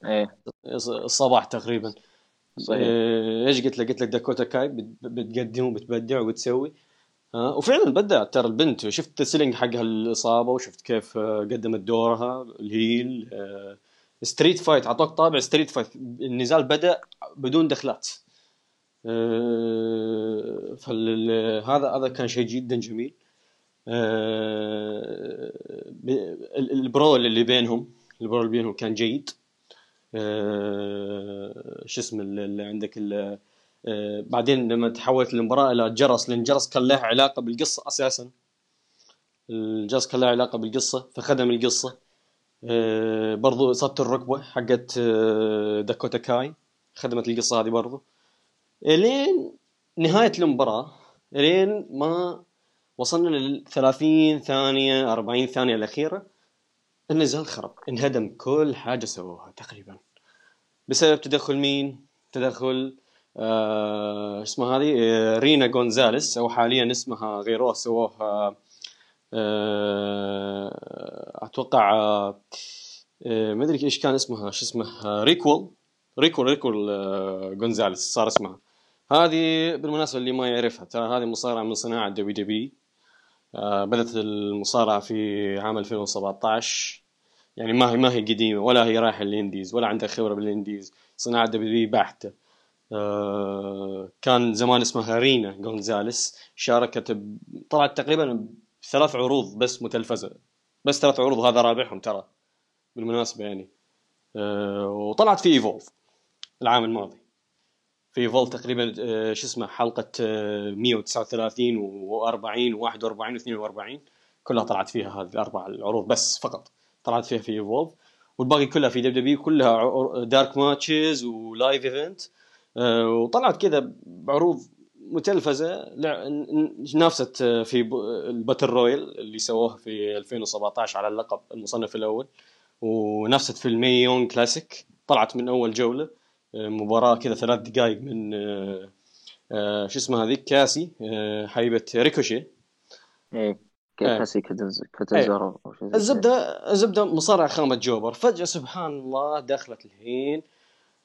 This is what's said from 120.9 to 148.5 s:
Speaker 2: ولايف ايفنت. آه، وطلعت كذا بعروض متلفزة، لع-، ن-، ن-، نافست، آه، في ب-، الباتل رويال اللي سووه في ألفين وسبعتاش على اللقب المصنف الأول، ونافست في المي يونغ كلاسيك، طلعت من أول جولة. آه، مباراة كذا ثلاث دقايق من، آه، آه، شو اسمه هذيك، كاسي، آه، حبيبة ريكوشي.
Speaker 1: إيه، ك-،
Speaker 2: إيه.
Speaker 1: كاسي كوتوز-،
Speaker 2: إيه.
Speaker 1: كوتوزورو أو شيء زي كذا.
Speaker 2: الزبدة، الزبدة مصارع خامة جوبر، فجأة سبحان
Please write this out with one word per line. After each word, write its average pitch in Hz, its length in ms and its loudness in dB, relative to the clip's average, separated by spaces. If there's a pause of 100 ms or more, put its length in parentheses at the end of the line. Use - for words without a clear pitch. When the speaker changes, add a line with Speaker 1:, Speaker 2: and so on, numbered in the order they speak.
Speaker 2:
ولايف 120 600 0
ايفنت. 147 360 -6 (560)
آه، 117 320 2
وطلعت 123 520 2
كذا 151 300 2 (140)
بعروض 139 520 0 (540)
متلفزة، 160 840 -2
لع-، 135 320 -4
ن-، 147 240 -6
ن-، 147 460 0
نافست، 156 440 4
آه، 117 220 2
في 120 200 2
ب-، 113 120 -4 (340)
الباتل 120 380 0
رويال 123 520 2
اللي 107 200 -12
سووه 113 360 0
في 104 420 -6
ألفين 113 240 -8
وسبعتاش 104 540 -4
على 101 120 -2
اللقب 107 320 -6 (140)
المصنف 113 420 -6
الأول، 110 320 -4 (540)
ونافست 110 760 0
في - 100 -4
المي 123 360 4
يونغ 123 240 4
كلاسيك، 123 600 -2 (200)
طلعت 117 280 4
من 123 140 -4
أول 123 240 0
جولة. 123 360 0 (460)
آه، 107 140 -8
مباراة 113 460 4
كذا 120 180 -2
ثلاث 117 260 0
دقايق 113 420 0
من، 113 320 -8
آه، 98 560 -6 (640)
آه، 104 360 -2
شو 135 120 -8
اسمه 120 240 0
هذيك، 135 200 0
كاسي، 143 480 2 (100)
آه، 107 460 -4
حبيبة 117 380 0 (100)
ريكوشي. 127 520 2 (880)
Speaker 1:
إيه، 107 260 -2 (380)
ك-، - 40 -2
Speaker 2:
إيه. 117 160 2
Speaker 1:
كاسي 107 240 0
كوتوز-، 98 400 -6
Speaker 2:
إيه. - 160 -12
Speaker 1:
كوتوزورو 101 680 2
أو 113 80 -16
شيء - 80 -20
زي 101 80 -8
كذا. 220 80 2
Speaker 2:
الزبدة، 226 380 4 (360)
الزبدة 202 340 4
مصارع 170 420 4
خامة 139 280 2
جوبر، 117 380 0
فجأة 180 320 0
سبحان 165 460 -6